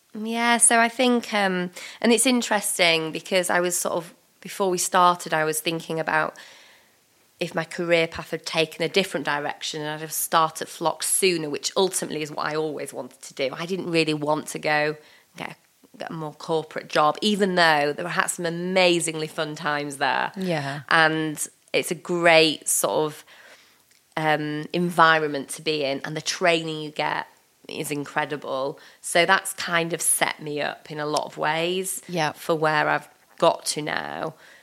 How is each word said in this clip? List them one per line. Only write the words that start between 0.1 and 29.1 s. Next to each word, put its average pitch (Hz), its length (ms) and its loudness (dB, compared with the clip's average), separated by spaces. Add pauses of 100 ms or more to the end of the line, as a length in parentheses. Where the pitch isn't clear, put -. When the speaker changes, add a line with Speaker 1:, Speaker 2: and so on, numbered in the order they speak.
Speaker 1:
Yeah, 233 440 0
so 233 220 4
I 233 80 4
think, 240 460 2
um, 185 380 0 (300)
and 233 120 6
it's 226 120 4
interesting 185 880 2
because 175 380 -2
I 175 100 2
was 175 180 0
sort - 180 -2
of, 170 180 -6 (280)
before 190 280 -2
we 180 80 0
started, 175 560 4
I 156 100 2
was 156 160 0
thinking 165 400 -4
about 156 340 0 (1080)
if 170 140 -6
my 165 100 -2
career 170 420 2
path 165 240 -12
had 165 140 -8
taken 160 380 0
a 160 60 -2
different 185 360 0
direction 147 560 -4
and 151 80 -6
I'd 156 120 -8
have 156 120 -10
started - 560 0
Flock - 340 -2
sooner, 170 460 2
which - 280 -6
ultimately 185 440 0
is 147 100 -8
what - 140 -6
I 151 100 -2
always 147 380 -4
wanted 127 280 -12
to - 120 -18
do. 135 200 -2
I 160 120 -8
didn't 180 260 -4
really 160 220 2
want 151 340 -2
to - 120 -8
go 151 360 0 (420)
get - 140 -10
a, - 460 -20
get - 120 -10
a - 40 -8
more 156 200 -8
corporate - 560 -4
job, 151 320 4
even 202 340 2
though 151 380 6
there 175 140 -6
had 170 200 0
some 175 180 -6
amazingly 170 840 2
fun 156 280 -6
times 147 420 -4
there. 135 380 0
Speaker 2:
Yeah. 151 540 -4
Speaker 1:
And 156 560 2 (260)
it's - 200 0
a 175 40 -2
great 160 720 4
sort - 260 0 (200)
of, - 120 -20 (920)
um, 151 560 0
environment 160 760 2
to - 120 -10
be 156 220 -2
in, 139 200 -2
and 156 120 -8
the 156 60 -6
training 160 600 0
you 151 100 -8
get 151 360 -4 (400)
is 147 240 -8
incredible. 143 880 -6 (220)
So 170 240 2